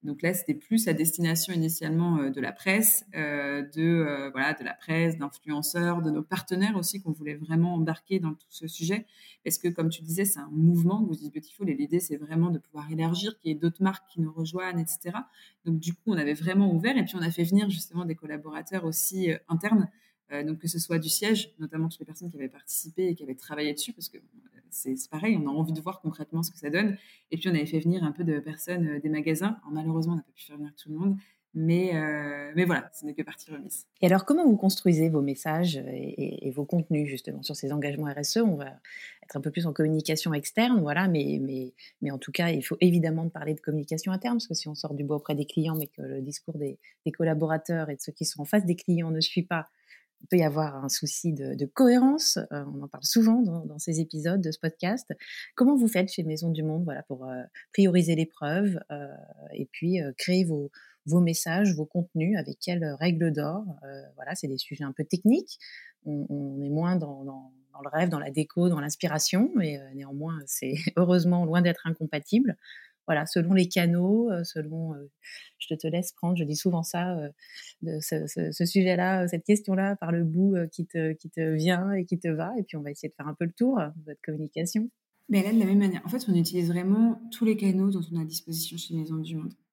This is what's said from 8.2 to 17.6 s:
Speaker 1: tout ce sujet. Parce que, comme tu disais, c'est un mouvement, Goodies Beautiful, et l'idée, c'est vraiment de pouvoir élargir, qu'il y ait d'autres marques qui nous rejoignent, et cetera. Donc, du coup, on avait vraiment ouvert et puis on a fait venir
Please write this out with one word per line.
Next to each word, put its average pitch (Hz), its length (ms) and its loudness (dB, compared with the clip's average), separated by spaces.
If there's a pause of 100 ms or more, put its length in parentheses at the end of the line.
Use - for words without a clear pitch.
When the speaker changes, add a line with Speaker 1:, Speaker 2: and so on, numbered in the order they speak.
Speaker 1:
tout - 160 -16
ce - 180 -14
sujet. 180 380 -4 (400)
Parce 170 120 -2
que, 175 120 -2
comme 170 180 -2
tu 160 160 -6
disais, 170 220 -2
c'est 170 160 -2
un 151 100 -14
mouvement, 170 500 4
Goodies 156 300 -4
Beautiful, 170 380 -8
et 151 40 0
l'idée, 147 280 0
c'est 156 160 -6
vraiment 165 340 0
de 160 80 -2
pouvoir 151 320 -14
élargir, 175 480 -2
qu'il 165 100 -6
y 156 60 0
ait - 20 -8
d'autres 165 240 0
marques 190 300 0
qui 170 80 -12
nous 156 140 0
rejoignent, 175 460 -4
et 165 80 -2
cetera. 190 420 -8 (340)
Donc, 165 160 0
du 165 140 -4
coup, - 180 -4
on 185 60 2
avait 147 160 0
vraiment 185 380 2
ouvert 208 260 2
et 202 80 2
puis - 100 -8
on 180 60 -2
a 165 100 0
fait 170 140 0
venir 202 240 4